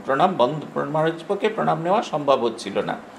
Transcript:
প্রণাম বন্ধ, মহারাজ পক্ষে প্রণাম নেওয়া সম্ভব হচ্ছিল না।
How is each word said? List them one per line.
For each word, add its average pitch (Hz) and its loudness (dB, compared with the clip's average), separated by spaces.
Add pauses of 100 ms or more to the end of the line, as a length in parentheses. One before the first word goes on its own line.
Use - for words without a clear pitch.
প্রণাম 160 2
বন্ধ, 147 0
মহারাজ 156 0 (160)
পক্ষে 202 0
প্রণাম 160 0
নেওয়া 196 2
সম্ভব 139 2
হচ্ছিল 104 -4
না। - -2 (220)